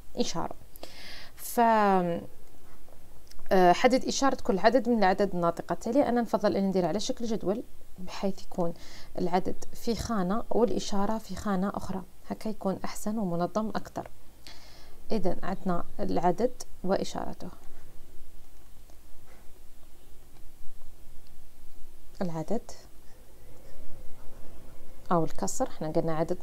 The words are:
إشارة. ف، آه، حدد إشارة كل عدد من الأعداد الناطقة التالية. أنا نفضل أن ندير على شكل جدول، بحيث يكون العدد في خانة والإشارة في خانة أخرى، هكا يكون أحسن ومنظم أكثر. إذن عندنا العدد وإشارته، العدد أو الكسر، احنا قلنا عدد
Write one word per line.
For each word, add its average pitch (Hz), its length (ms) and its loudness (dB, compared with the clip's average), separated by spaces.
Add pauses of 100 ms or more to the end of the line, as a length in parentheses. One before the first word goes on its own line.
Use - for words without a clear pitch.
(160)
إشارة. - 400 -2 (800)
ف، - 240 -4
آه، 196 640 4 (1500)
حدد 247 340 4
إشارة 269 380 0
كل 190 160 2
عدد 233 300 4
من 233 80 2
الأعداد 190 380 2
الناطقة 170 380 -2
التالية. 247 360 0
أنا 240 120 2
نفضل 208 340 0
أن 196 120 0
ندير 190 180 0
على 175 140 0
شكل 233 260 -2
جدول، 214 380 -2 (360)
بحيث 190 440 -2
يكون 170 300 2 (440)
العدد 180 380 2 (180)
في 233 220 0
خانة 196 540 -2
والإشارة 202 680 2
في - 180 -10
خانة 196 340 -2
أخرى، - 340 -4 (240)
هكا 214 220 -6
يكون 196 360 -2
أحسن - 320 -2
ومنظم 180 520 -2
أكثر. - 400 -6 (1000)
إذن 180 320 6
عندنا 175 400 2 (160)
العدد 185 520 2 (320)
وإشارته، - 640 -2 (4000)
العدد 175 500 0 (2500)
أو 170 120 4
الكسر، 190 440 4
احنا 156 240 -2
قلنا 156 240 2
عدد 165 280 0